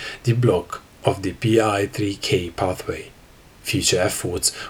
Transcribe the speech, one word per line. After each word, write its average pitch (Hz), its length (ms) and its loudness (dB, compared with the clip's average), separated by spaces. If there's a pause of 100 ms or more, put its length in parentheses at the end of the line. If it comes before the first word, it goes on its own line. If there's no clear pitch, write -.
(220)
the 123 100 2
block 113 480 2 (240)
of 95 180 2
the 92 100 -4
P 110 280 4
I 104 280 2
three 101 260 -2
K 90 360 -2
pathway. - 600 -4 (520)
Future - 360 0
efforts - 580 -2 (140)